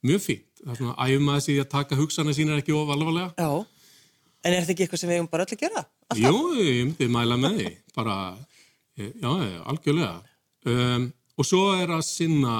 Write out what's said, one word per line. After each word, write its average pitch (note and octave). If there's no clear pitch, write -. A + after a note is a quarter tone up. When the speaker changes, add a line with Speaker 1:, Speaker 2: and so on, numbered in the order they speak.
Speaker 1:
mjög D#3+
fínt. -
Það -
er A2+
svona, B2
æfir C3+
maður C#3+
sig C#3+
í C#3
að -
taka C#3
hugsanir D3+
sínar D3+
ekki D3+
of D3+
alvarlega. E3
Speaker 2:
Já. D#3+
En F3
er F3+
þetta E3+
ekki F3+
eitthvað E3
sem F3
við F3
eigum E3+
bara F3
öll -
að G#3
gera? F#4+
Alltaf? A2
Speaker 1:
Jú, D#3
ég D3
myndi C3+
mæla A#2+
með C#3
því. F#2
Bara, A2
já, G#2
já, E3
já, F#2
algjörlega. C#3+
Um, B2
og C#3
svo F#3
er F3+
að E3
sinna D3